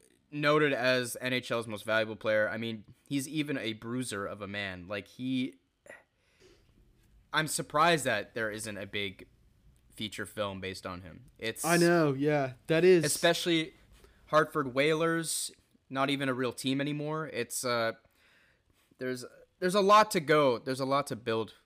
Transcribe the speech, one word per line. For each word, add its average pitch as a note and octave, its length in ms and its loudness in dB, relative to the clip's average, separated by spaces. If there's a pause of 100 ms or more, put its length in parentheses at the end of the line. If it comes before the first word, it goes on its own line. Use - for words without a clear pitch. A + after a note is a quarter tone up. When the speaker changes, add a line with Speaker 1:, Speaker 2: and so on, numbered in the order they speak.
(320)
Speaker 1:
noted D3 420 2
as B2+ 480 0
N B2+ 120 -2
H B2 180 -4
L's A#2 160 -2
most G#2 180 -10
valuable A2 300 0
player. G#2+ 340 0
I G#2+ 80 -6
mean, A2+ 260 -8 (240)
he's C#3 200 -4
even D3 300 -4
a A2 160 -4
bruiser A2+ 520 -6
of G2+ 160 -10
a G2 60 -10
man. G2 400 -8
Like, G#2 200 -8
he, B2+ 480 -4 (1800)
I'm D#3 140 0
surprised D#3 580 2
that G#2+ 280 -2
there A2 160 -4
isn't G#2 280 -8
a G2+ 80 -10
big G2+ 420 -8 (680)
feature G#2+ 300 -8
film G2 360 -6
based F#2+ 240 -8
on F#2 160 -10
him. F2 240 -20 (140)
It's A2 260 -6
Speaker 2:
I E3+ 120 4
know, E3+ 360 4
yeah, C#3 380 0 (160)
that D#3+ 160 2
is. F3+ 200 8
Speaker 1:
especially E3 720 0 (540)
Hartford D3+ 460 0
Whalers, D#3+ 800 0 (380)
not C3+ 200 0
even C#3 200 0
a B2+ 40 2
real B2 200 -2
team C3+ 280 -2
anymore. D3 520 -4
It's, A#2 320 -6
uh, A#2 280 0 (1040)
there's, B2+ 260 -6 (340)
there's F3+ 160 0
a G#3 60 4
lot G#3 300 8
to F#3+ 80 0
go. C#3+ 400 4
There's C3 200 -4
a C3+ 60 -4
lot C#3 220 0
to C3 80 -8
build A2+ 380 -4 (120)